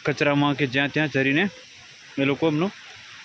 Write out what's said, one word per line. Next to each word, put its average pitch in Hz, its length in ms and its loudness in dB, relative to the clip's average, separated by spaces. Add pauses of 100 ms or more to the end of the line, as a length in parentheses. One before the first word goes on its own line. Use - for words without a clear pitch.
કચરામાં 143 520 2
કે 143 120 0
જ્યાં 139 220 0
ત્યાં 151 200 0
ચરીને 139 420 2 (680)
એ 135 60 2
લોકો 139 220 2
એમનું 165 260 0 (520)